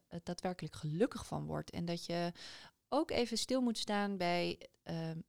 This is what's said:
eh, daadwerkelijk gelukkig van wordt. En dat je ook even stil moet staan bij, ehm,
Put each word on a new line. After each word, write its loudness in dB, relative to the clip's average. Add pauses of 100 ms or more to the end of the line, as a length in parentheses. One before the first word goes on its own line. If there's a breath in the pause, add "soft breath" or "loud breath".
eh, -8
daadwerkelijk -2
gelukkig 2
van -2
wordt. -2
En -2
dat -2
je 2 (560 loud breath)
ook 2
even 2
stil 2
moet 2
staan 0
bij, 2 (140)
ehm, -4 (100)